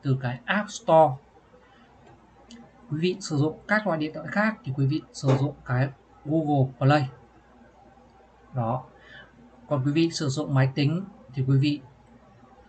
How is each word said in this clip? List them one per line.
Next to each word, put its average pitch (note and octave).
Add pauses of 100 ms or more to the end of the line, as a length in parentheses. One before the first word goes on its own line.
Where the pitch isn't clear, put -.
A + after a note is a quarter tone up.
từ C3
cái B2+
App G#3
Store. D#3+ (1800)
Quý D3+
vị F3+
sử D#3
dụng D#3 (100)
các G#3
loại E3
điện D3+
thoại D#3
khác G#3+
thì C3+
quý C3+
vị D3+ (100)
sử -
dụng C#3 (100)
cái C3 (360)
Google D3
Play. C#3 (1500)
Đó. A#2+ (840)
Còn C#3
quý D3
vị E3
sử D#3+
dụng D3
máy C3+
tính D#3 (300)
thì C3
quý C3+
vị D3 (880)